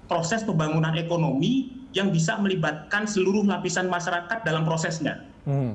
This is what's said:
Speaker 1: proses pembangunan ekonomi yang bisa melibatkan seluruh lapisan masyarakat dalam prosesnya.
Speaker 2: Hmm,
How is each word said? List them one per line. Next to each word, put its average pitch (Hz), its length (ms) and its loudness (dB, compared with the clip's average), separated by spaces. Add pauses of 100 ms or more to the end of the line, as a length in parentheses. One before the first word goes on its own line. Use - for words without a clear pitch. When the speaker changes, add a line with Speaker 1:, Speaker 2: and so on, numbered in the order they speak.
Speaker 1:
proses 180 400 0
pembangunan 160 480 2
ekonomi 170 800 0 (160)
yang 185 240 2
bisa 208 240 0
melibatkan 190 720 0
seluruh 190 320 2
lapisan 185 480 0
masyarakat 175 560 -2
dalam 160 160 0
prosesnya. 160 640 -2 (160)
Speaker 2:
Hmm, 139 320 0